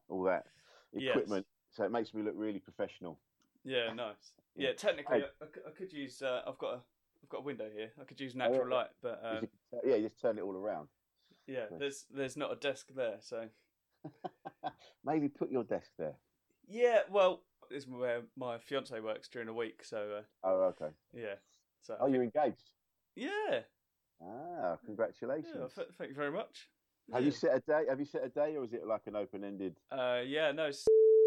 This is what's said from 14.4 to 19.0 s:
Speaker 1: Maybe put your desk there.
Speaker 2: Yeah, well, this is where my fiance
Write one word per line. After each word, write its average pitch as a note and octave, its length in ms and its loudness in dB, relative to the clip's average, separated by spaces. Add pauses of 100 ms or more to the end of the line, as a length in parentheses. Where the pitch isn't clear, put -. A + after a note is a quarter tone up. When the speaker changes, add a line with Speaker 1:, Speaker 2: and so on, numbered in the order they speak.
Speaker 1:
Maybe D3 240 2
put - 240 -4
your B2 140 0
desk - 320 -4
there. D#2 180 -4 (540)
Speaker 2:
Yeah, A3+ 320 6 (100)
well, F#3 320 6 (260)
this C3+ 140 -10
is B2+ 60 -16
where B2 320 -2 (160)
my A#2+ 220 -4
fiance C3 420 -6